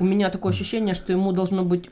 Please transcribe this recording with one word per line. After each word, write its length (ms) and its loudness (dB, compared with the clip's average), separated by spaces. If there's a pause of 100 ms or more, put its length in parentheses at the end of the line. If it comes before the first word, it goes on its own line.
У 40 2
меня 260 2
такое 200 -2
ощущение, 440 -2
что 180 -4
ему 200 2
должно 300 0
быть 300 0